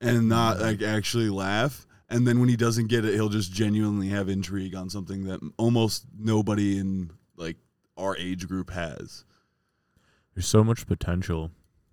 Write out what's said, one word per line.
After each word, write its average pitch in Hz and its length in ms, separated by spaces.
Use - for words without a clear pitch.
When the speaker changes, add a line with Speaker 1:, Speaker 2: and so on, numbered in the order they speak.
Speaker 1:
and 117 260
not, 113 280
Speaker 2:
Mm-hmm. 110 100
Speaker 1:
like, 107 160
actually 110 480
laugh. 101 560
And 120 180
then 120 120
when 123 100
he 120 60
doesn't 113 320
get 113 180
it, 104 80
he'll 107 160
just 101 240
genuinely 104 560
have 98 200
intrigue 95 440
on 92 160
something 98 360
that 95 140
almost 117 480
nobody 104 640
in, 95 320
like, 82 220
our 95 220
age 90 300
group 92 240
has. - 520
Speaker 2:
There's 87 140
so 110 160
much 113 240
potential. 85 640